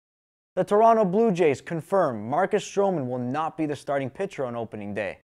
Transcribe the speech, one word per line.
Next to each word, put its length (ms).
The 100
Toronto 400
Blue 280
Jays 280
confirm 680
Marcus 360
Stroman 440
will 100
not 380
be 100
the 100
starting 340
pitcher 340
on 100
opening 380
day. 340